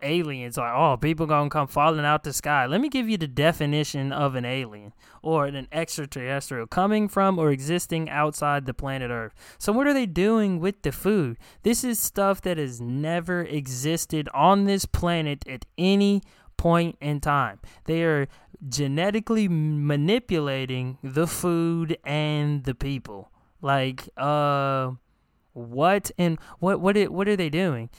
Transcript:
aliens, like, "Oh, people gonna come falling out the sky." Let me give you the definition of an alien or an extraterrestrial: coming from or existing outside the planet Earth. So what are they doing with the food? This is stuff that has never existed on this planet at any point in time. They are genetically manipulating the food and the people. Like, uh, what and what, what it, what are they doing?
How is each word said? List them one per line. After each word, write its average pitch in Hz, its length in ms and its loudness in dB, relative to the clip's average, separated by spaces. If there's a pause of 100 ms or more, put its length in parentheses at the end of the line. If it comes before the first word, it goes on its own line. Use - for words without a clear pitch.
aliens, 139 540 -2
like, 120 180 -2
"Oh, 147 200 6
people 156 300 0
gonna 147 240 2
come 147 160 0
falling 151 400 2
out 151 180 2
the 147 80 -6
sky." 139 360 0
Let 170 140 0
me 294 80 0
give 247 200 -2
you 214 80 0
the 160 100 -4
definition 143 840 0
of 135 240 0
an 123 100 -4
alien 110 480 -8 (300)
or 156 240 0
an 139 240 -10
extraterrestrial: 139 960 -6
coming 208 400 2
from 196 320 2
or 156 100 4
existing 160 640 -2
outside 147 560 -2
the 127 80 -6
planet 135 340 -6
Earth. 113 240 -8 (240)
So - 160 0
what 269 140 4
are 285 60 4
they 262 120 2
doing 196 540 2
with 190 240 -4
the 143 80 -2
food? 175 480 0 (240)
This 233 200 2
is 240 140 -2
stuff 196 440 0
that 175 180 -2
has 127 200 -6
never 165 640 -2
existed 147 920 -4
on 190 300 6
this 196 200 0
planet 160 640 -2
at 131 180 -12 (140)
any 202 420 4 (360)
point 170 440 2
in 143 200 -2
time. 139 380 0 (260)
They 165 180 0
are 151 240 2 (420)
genetically 190 800 0
manipulating 147 1500 0
the 139 240 0
food 170 760 -2
and 147 640 -2
the 131 100 -4
people. 113 560 -8 (300)
Like, 131 540 -2
uh, 139 760 0 (600)
what 143 680 0
and 170 180 4 (220)
what, 185 220 2
what 196 140 4
it, 202 160 4
what 190 160 -2
are 208 100 2
they 170 120 0
doing? 143 500 -2